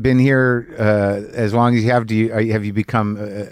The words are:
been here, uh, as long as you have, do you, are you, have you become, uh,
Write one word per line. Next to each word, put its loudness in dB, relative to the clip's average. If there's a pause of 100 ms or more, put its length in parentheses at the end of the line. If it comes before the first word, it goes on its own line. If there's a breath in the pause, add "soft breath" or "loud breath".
been 4
here, 2 (100)
uh, 0
as -2
long 2
as 0
you 2
have, 0
do -4
you, 0
are 0
you, 0
have -2
you -6
become, -2
uh, -10